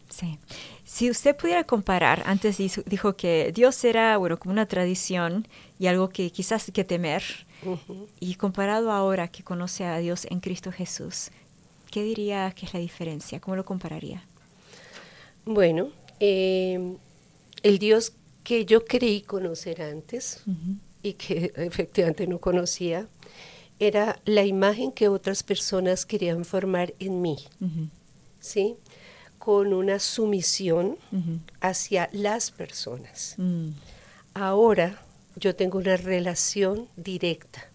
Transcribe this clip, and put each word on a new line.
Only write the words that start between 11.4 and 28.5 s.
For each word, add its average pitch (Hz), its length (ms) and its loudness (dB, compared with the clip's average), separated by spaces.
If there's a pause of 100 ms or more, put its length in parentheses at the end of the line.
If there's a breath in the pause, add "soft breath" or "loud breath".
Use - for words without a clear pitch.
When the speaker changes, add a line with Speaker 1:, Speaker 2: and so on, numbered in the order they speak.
Speaker 1:
¿qué 208 120 -4
diría 208 520 -2
que - 120 -14
es - 60 -10
la 180 60 -4
diferencia? 170 600 -8
¿Cómo 190 160 -6
lo 190 100 -4
compararía? 180 580 -8 (1200 loud breath)
Speaker 2:
Bueno, 196 440 4 (300)
eh, 185 760 2 (680)
el 202 160 6
Dios 214 340 4 (300)
que 233 220 0
yo 226 200 6
creí 226 360 2
conocer 175 600 -6
antes 156 640 -10
Speaker 1:
Ujú. 180 300 -4 (260)
Speaker 2:
y 202 100 -4
que 175 420 -4
efectivamente 170 720 0
no 175 120 -2
conocía, 175 680 -2 (720 loud breath)
era 208 460 2
la 208 180 6
imagen 202 480 2
que 220 160 2
otras 196 360 0
personas 185 640 0
querían 175 400 -2
formar 185 540 -2
en 185 220 -4
mí, 160 160 0 (240)
Speaker 1:
Ujú. 160 260 -2 (520)
Speaker 2:
¿sí? 214 360 -2 (640 loud breath)